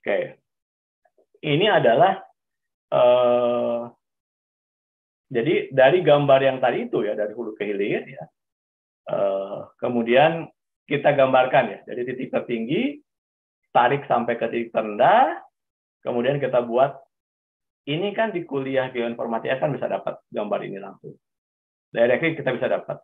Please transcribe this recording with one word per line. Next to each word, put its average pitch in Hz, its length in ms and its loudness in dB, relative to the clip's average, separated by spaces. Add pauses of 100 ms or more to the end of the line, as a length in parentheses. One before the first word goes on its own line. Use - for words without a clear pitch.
Oke. 101 160 -2 (1300)
Ini 151 220 2
adalah, 165 500 4 (720)
eh, 123 920 2 (1500)
jadi 135 240 0 (160)
dari 135 320 6
gambar 143 400 6
yang 131 160 0
tadi 127 300 -2
itu 117 160 -2
ya, 104 100 -4
dari 104 220 -6
hulu 110 180 -8
ke 104 140 -6
hilir 104 400 -4
ya, 139 160 -16 (880)
eh, 98 480 -4 (180)
kemudian 123 720 2 (360)
kita 143 320 0
gambarkan 131 480 4
ya, 98 160 -10
dari 113 240 -10
titik 135 240 -8
tertinggi, 151 720 -4 (720)
tarik 135 320 2
sampai 117 320 -2
ke 117 120 -4
titik 117 200 -6
terendah, 147 640 2 (680)
kemudian 123 360 -2
kita 127 240 0
buat, 120 320 0 (960)
ini 196 240 -4
kan 226 160 -2
di 170 160 -6
kuliah 135 480 -4
geoinformatika 120 720 -4
kan 139 80 -2
bisa - 160 -6
dapat - 400 -6
gambar 104 320 -6
ini 95 160 -12
langsung. - 400 -18 (720)
Directly 123 480 2
kita 127 160 -2
bisa 120 160 -4
dapat. - 340 -6